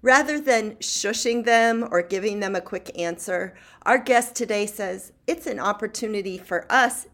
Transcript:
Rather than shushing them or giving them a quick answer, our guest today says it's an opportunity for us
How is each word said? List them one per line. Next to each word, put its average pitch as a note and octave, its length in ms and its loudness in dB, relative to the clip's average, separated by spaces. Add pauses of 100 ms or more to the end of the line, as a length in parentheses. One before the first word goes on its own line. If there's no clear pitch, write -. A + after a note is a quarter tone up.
Rather C#4 360 4
than A3+ 380 0
shushing A#3 680 -2
them A3+ 460 4
or F3 100 4
giving G3 380 -2
them G3 160 -2
a F3+ 60 -2
quick - 360 -10
answer, F3 600 -6 (260)
our B3+ 160 4
guest B3 380 2
today G#3+ 280 -2
says G3 460 -8 (160)
it's - 220 -4
an G#3 100 -6
opportunity G#3 800 -4
for F3+ 320 -4
us B3+ 440 2